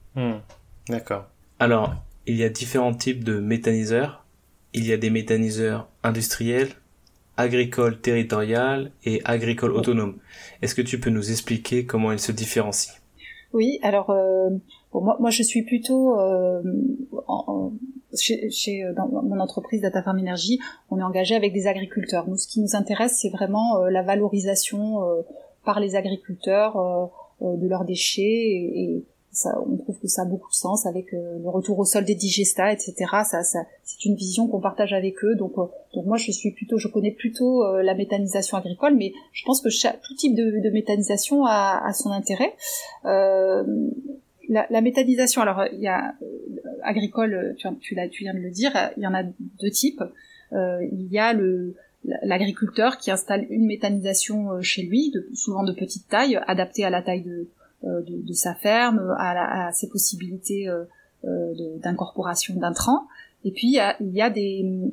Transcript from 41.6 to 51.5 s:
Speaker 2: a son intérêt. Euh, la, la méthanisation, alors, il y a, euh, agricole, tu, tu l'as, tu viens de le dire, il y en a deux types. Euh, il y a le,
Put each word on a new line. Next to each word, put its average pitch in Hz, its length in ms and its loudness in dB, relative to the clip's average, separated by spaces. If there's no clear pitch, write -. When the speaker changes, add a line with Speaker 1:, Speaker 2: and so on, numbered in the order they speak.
Speaker 2:
a 202 100 0
son - 160 -2
intérêt. 196 440 0
Euh, 190 580 4
la, 214 220 4
la 226 100 4
méthanisation, 254 640 4
alors, 196 300 2
il 196 80 -10
y 202 80 -2
a, - 340 0
euh, - 40 -12
agricole, 208 760 0
tu, - 80 -8
tu - 160 -8
l'as, 180 120 -2
tu - 140 -14
viens 190 120 -6
de 190 40 -2
le 180 140 -6
dire, 233 180 0
il 208 60 -6
y 196 60 -2
en 190 60 0
a 185 100 0
deux 185 460 -6
types. 233 340 0
Euh, 180 260 0
il 185 180 -6
y 202 80 0
a 226 140 4
le, 185 420 2